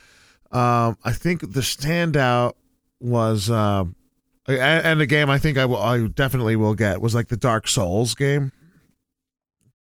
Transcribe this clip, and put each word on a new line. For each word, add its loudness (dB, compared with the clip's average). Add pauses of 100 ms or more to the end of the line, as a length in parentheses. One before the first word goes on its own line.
(520)
Um, 0
I -2
think -2
the -6
standout 0 (480)
was, 0
um, 0 (520)
a-, 0
and 2
a 2
game 2
I 2
think 0
I 2
will, 0
I 2
definitely -2
will 2
get 0
was, 0
like, -2
the -4
Dark 0
Souls -2
game. -2 (1300)